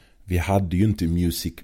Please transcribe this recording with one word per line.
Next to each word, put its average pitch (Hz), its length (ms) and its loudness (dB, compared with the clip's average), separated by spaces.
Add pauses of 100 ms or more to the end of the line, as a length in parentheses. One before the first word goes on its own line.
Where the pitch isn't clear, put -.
(240)
Vi 90 140 -2
hade 92 380 0
ju 92 80 4
inte 104 220 0
music 85 560 0